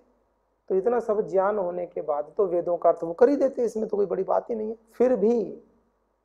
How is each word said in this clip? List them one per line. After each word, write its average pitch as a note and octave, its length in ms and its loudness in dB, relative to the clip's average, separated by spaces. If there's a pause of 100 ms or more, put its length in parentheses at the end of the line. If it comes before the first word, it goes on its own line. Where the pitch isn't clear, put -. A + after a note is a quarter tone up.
(680)
तो F#3+ 60 0
इतना A3+ 240 2
सब G#3+ 280 -2
ज्ञान F#3+ 300 0
होने F3 280 -4
के E3+ 160 -8
बाद D3 360 -4
तो D3+ 80 2
वेदों E3+ 320 0
का E3+ 120 2
अर्थ E3 140 2
वो E3+ 100 -4
कर B3+ 160 6
ही C#4+ 60 2
देते, C4+ 280 0
इसमें A3 240 -2
तो G3 100 -4
कोई G3+ 80 0
बड़ी F#3 180 -4
बात - 260 -2
ही A#3+ 60 -6
नहीं G#3+ 140 -6
है। A3+ 80 -10 (140)
फिर B3+ 240 2
भी G#3 480 0 (600)